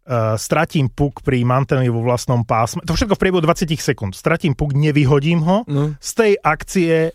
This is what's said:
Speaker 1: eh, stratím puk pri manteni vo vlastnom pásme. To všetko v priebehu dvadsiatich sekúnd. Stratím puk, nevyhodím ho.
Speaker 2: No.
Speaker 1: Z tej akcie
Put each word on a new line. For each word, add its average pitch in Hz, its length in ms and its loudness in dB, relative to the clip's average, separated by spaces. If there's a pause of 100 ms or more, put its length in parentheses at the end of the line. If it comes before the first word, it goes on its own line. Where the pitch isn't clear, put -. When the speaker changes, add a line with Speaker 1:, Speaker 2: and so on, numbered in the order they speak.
Speaker 1:
eh, 113 340 -2
stratím 151 540 0
puk - 320 -4
pri 127 220 0
manteni 131 440 0
vo 117 140 -2
vlastnom 120 420 0
pásme. 117 400 -2
To 165 80 -6
všetko 196 220 0
v - 80 -2
priebehu 185 180 2
dvadsiatich 160 400 0
sekúnd. 104 320 -4
Stratím 156 400 -2
puk, 147 220 -2
nevyhodím 147 640 2
ho. 180 240 2
Speaker 2:
No. 147 340 -2
Speaker 1:
Z - 160 -12
tej 214 240 4
akcie 165 540 0 (240)